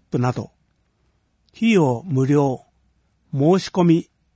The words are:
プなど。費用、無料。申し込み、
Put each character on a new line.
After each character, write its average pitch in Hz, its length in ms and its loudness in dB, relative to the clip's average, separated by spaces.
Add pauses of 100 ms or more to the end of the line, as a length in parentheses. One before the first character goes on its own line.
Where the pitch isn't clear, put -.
プ 147 100 -4
な 123 120 0
ど。 110 200 -10 (1040)
費 226 160 0
用、 143 340 2
無 135 200 -2
料。 139 400 0 (680)
申 151 260 2
し - 80 -8
込 185 160 -2
み、 170 260 0 (260)